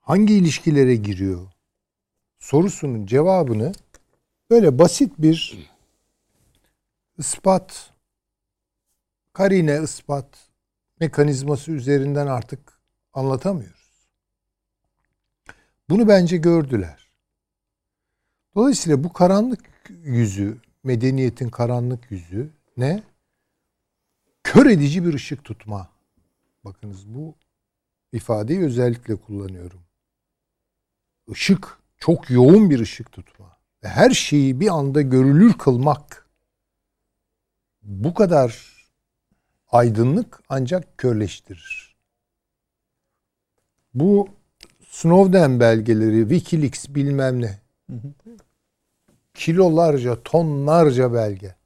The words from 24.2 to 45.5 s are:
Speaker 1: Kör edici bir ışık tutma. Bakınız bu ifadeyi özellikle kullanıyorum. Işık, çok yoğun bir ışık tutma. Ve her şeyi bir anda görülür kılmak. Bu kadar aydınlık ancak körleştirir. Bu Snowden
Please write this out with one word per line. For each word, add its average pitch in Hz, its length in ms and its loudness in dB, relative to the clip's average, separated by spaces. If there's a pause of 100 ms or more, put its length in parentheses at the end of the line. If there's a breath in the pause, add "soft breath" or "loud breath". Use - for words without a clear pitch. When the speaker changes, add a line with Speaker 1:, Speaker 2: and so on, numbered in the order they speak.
Speaker 1:
Kör 277 220 6
edici 170 400 2
bir 160 80 -2
ışık 139 320 -10
tutma. 104 440 -14 (760)
Bakınız 98 500 -20
bu 156 200 -16 (760)
ifadeyi 113 500 -6
özellikle 120 540 -2
kullanıyorum. 92 680 -16 (1500)
Işık, - 500 -4 (200)
çok - 320 -4
yoğun 156 400 6
bir 135 100 2
ışık - 320 -10
tutma. - 460 -20 (260)
Ve - 40 -12
her 131 220 4
şeyi 135 500 0
bir 202 80 0
anda 147 340 -2
görülür 139 520 4
kılmak. - 760 -2 (1500)
Bu 104 320 -8
kadar 156 600 0 (1000)
aydınlık 120 760 0
ancak 139 480 -6
körleştirir. - 960 -8 (2000)
Bu 196 360 0 (600)
Snowden 175 680 4